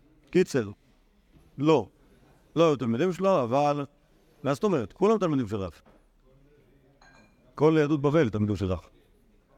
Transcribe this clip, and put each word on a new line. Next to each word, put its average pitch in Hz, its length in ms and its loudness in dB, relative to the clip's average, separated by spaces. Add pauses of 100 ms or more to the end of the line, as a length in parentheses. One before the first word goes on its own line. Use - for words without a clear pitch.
(300)
קיצר, 139 400 0 (880)
לא. 135 300 2 (680)
לא 165 120 4
היו 147 80 2
תלמידים 131 380 -2
שלו, 185 300 0
אבל... 143 420 0 (580)
מה 139 100 -2
זאת 139 100 -6
אומרת? 156 300 -2
כולם 214 240 2
תלמידים 147 300 -2
של 107 80 -6
רב. 92 160 -6 (1800)
כל 156 240 2
יהדות 147 220 0
בבל 147 280 2
תלמידים 104 260 -2
של 95 100 -4
רב. 90 140 -4 (800)